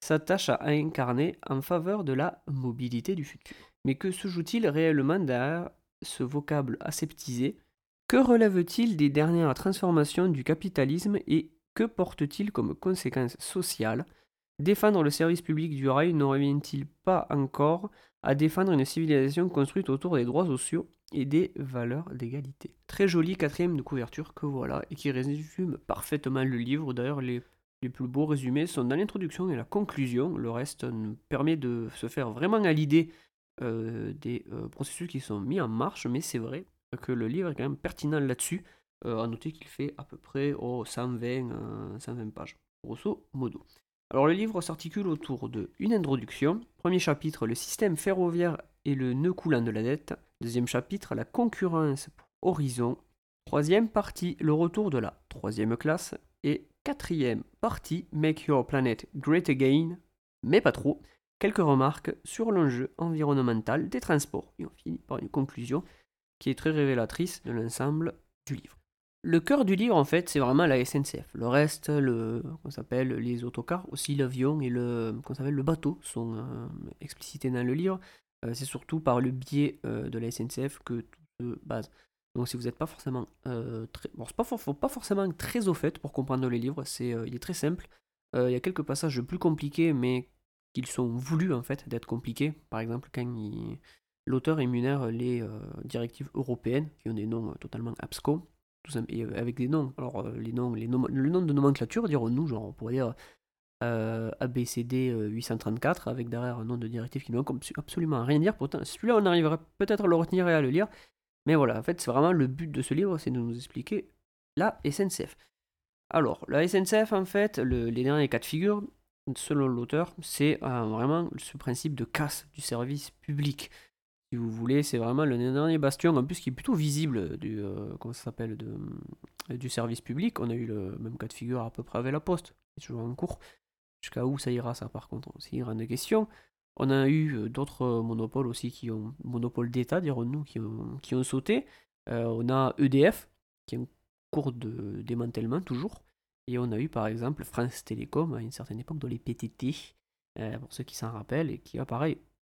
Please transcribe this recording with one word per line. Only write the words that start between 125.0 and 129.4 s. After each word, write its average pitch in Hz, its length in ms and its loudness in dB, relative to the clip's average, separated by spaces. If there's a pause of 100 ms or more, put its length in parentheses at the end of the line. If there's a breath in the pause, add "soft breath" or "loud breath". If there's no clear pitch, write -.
le 131 140 2
dernier 143 400 2
bastion, 151 400 2
en 127 80 6
plus 170 160 -6
qui - 80 -4
est - 20 -4
plutôt 247 220 -2
visible 147 640 0
du, 104 240 -6
euh, 101 360 -6
comment 117 160 -10
ça - 120 -14
s'appelle, 113 320 -8
de, 110 200 -10 (800)